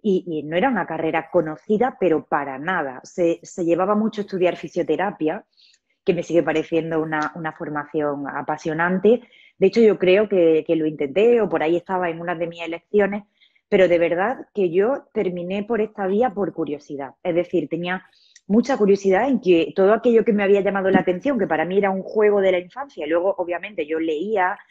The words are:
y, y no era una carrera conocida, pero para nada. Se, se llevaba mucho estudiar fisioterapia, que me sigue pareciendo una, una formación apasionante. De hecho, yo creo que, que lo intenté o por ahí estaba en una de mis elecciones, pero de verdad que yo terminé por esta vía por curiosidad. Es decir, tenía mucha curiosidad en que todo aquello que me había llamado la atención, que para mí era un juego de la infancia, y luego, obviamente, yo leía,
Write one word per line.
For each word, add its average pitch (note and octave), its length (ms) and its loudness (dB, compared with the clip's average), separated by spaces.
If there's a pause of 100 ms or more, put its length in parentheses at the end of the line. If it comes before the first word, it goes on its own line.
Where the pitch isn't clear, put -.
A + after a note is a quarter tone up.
y, F#3 260 0
y D#3 160 -6
no D3+ 140 -8
era A3+ 120 0
una G3 160 -2
carrera D#3+ 460 -4
conocida, G3 680 -2
pero D#3+ 260 0
para C#3 340 -4
nada. D3 440 -6
Se, E3+ 400 -2
se - 220 -8
llevaba F3+ 300 2
mucho G#3+ 260 -2
estudiar F3+ 360 0
fisioterapia, E3 880 -4 (600)
que F#3+ 80 2
me E3 100 -2
sigue D#3+ 200 2
pareciendo D#3+ 580 -2
una, D#3 340 -4
una D#3+ 160 -8
formación D3 760 -6
apasionante. E3+ 920 0 (360)
De F#3+ 100 4
hecho, G#3 140 4
yo G#3 180 6
creo F#3+ 300 4
que, E3 360 4
que E3 100 0
lo D#3+ 100 0
intenté D#3+ 560 2
o G3 80 0
por D#3 140 -2
ahí D#3+ 120 2
estaba F3+ 340 -4
en E3 120 -8
una F3 140 -4
de E3+ 120 -4
mis E3+ 140 -12
elecciones, G3 640 -2 (460)
pero F#3 200 4
de F3 100 4
verdad F3 540 -2
que F#3+ 180 0
yo G#3+ 420 0
terminé F#3 500 -4
por G#3+ 180 -2
esta G#3+ 260 -6
vía G#3+ 220 0
por F3+ 240 -4
curiosidad. C#3+ 680 -10
Es F3+ 120 -2
decir, E3+ 320 -2
tenía F3 380 -6 (420)
mucha A#3+ 300 2
curiosidad G3 500 4
en C4 140 0
que E3+ 340 4
todo F#3+ 180 4
aquello A3+ 300 4
que A#3 80 2
me G3+ 120 0
había G3 180 4
llamado F#3+ 280 0
la F#3+ 100 4
atención, F#3 380 0
que F#3+ 100 0
para D#3+ 180 0
mí F#3 120 -2
era G3+ 120 2
un F#3+ 140 -4
juego G#3 360 2
de F#3+ 140 2
la F3+ 60 0
infancia, F3+ 460 -12
y D3+ 40 -8
luego, F3 280 0
obviamente, F3 480 -6
yo D#3+ 140 -4
leía, F3+ 580 -2 (120)